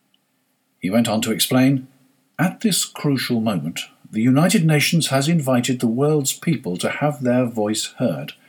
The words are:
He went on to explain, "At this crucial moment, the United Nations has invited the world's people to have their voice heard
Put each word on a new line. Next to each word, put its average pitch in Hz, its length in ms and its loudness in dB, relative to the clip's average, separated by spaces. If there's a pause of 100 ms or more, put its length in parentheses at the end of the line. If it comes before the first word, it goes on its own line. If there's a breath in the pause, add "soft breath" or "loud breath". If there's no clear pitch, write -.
(800)
He 92 100 -6
went 113 200 0
on 110 140 -2
to 110 100 -4
explain, 131 540 2 (520)
"At 180 220 -2
this 196 240 0
crucial 127 560 -2
moment, 90 440 -4 (260)
the 107 100 -2
United 143 420 4
Nations 151 440 2
has 139 200 0
invited 131 520 0
the 120 80 0
world's 139 460 0
people 117 440 -4
to - 140 -4 (100)
have 139 220 -2
their 123 220 2
voice 107 400 -2 (120)
heard 78 360 -4 (160 soft breath)